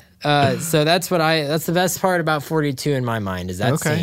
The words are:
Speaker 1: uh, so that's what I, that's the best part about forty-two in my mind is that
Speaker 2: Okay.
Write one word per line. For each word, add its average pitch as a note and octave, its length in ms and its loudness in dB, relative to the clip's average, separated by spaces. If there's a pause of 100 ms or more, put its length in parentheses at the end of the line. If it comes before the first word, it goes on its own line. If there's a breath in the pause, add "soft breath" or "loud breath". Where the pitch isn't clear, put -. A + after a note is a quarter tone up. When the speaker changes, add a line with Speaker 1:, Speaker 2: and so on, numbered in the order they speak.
(240)
Speaker 1:
uh, C#3+ 360 2
so D3+ 240 2
that's E3+ 280 2
what E3+ 100 2
I, D#3+ 220 2
that's D3+ 220 -2
the F3 80 -4
best F3+ 280 0
part F3+ 200 0
about D#3 220 0
forty-two D3 480 -2
in C3 140 0
my A#2 140 -2
mind F#2 300 -4
is F2+ 100 -8
that A2+ 140 2
Speaker 2:
Okay. D#3+ 300 0